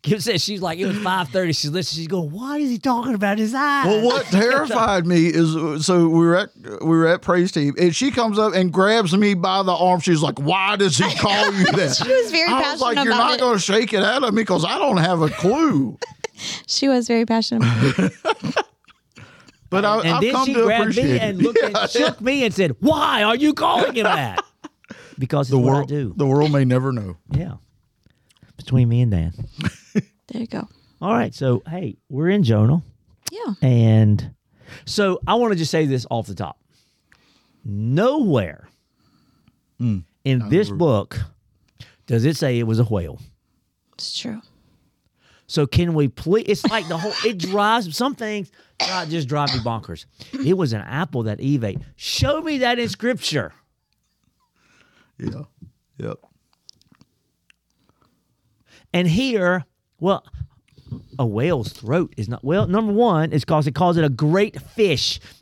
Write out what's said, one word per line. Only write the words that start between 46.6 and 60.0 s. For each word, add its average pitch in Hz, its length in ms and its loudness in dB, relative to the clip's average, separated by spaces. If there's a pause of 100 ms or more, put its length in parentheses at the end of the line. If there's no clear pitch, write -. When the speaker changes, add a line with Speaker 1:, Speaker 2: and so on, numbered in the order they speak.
Speaker 1:
like 214 220 -2
the 165 100 -6
whole, 208 160 -6 (100)
it 220 140 -2
Speaker 3:
<laughs> - 0 -
Speaker 1:
drives, 202 580 0
some 254 180 -2
things 214 360 -8 (280)
dri-, 180 300 -6
just 156 200 -4
drive 147 260 -2
me 127 60 -2
bonkers. 110 440 -8 (400)
It 185 140 2
was 131 160 0
an 104 80 -6
apple 135 400 -6
that 107 180 -6
Eve 135 240 -2
ate. 98 140 -6 (180)
Show 294 460 -2
me 302 160 -4
that 247 200 0
in 233 120 -4
Scripture. 156 640 -4 (1600)
Speaker 2:
Yeah. - 260 -10 (520)
Yep. - 220 -10 (2750)
Speaker 1:
And 175 160 2
here, 185 560 0 (360)